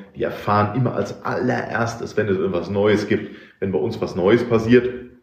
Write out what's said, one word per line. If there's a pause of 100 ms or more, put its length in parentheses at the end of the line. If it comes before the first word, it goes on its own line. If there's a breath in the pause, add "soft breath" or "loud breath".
(160 loud breath)
Die
erfahren
immer
als
allererstes,
wenn
es
irgendwas
Neues
gibt, (220 loud breath)
wenn
bei
uns
was
Neues
passiert. (320)